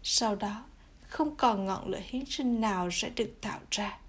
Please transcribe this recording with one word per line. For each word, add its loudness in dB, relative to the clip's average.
Sau 2
đó, -6
không 0
còn 4
ngọn -2
lửa -2
hiến -6
sinh 0
nào 4
sẽ -2
được -2
tạo -6
ra. -2